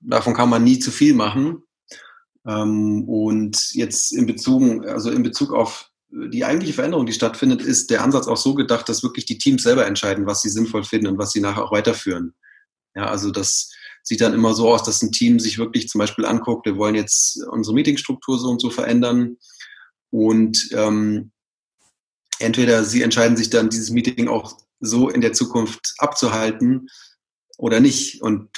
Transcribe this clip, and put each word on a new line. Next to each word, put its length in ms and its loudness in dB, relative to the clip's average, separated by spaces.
davon 320 0
kann 160 2
man 140 4
nie 160 6
zu 120 -4
viel 220 4
machen. 500 -2
Ähm, 640 -2
und 680 -2
jetzt 380 -2
in 140 0
Bezug, 600 2
also 260 -4
in 120 0
Bezug 300 -2
auf 360 -2
die 360 -6
eigentliche 280 -2
Veränderung, 320 -2
die 80 -4
stattfindet, 480 0
ist 280 -2
der 140 2
Ansatz 240 2
auch 100 0
so 160 0
gedacht, 360 0
dass 120 -2
wirklich 240 -6
die 120 -6
Teams 260 2
selber 240 4
entscheiden, 400 -2
was 140 -2
sie 80 -2
sinnvoll 340 -2
finden 240 -2
und 100 -2
was 140 -4
sie 80 -2
nachher 240 -2
auch 80 -4
weiterführen. 640 -2
Ja, 120 -4
also 240 -4
das 400 -4
sieht 180 -2
dann 120 2
immer 200 2
so 180 4
aus, 120 4
dass 180 -2
ein 100 -2
Team 280 4
sich 180 -4
wirklich 320 -4
zum 100 -2
Beispiel 260 -2
anguckt, 400 -2
„Wir 120 -2
wollen 180 0
jetzt 540 0
unsere 240 -2
Meetingstruktur 640 0
so 120 -2
und 120 0
so 80 0
verändern.“ 680 2
Und, 600 2
ähm, 580 0
entweder 440 2
sie 180 0
entscheiden 360 2
sich 120 -2
dann, 200 2
dieses 200 -6
Meeting 380 0
auch 300 -6
so 300 2
in 120 0
der 120 2
Zukunft 680 -2
abzuhalten 880 0
oder 220 0
nicht. 420 2
Und 360 -2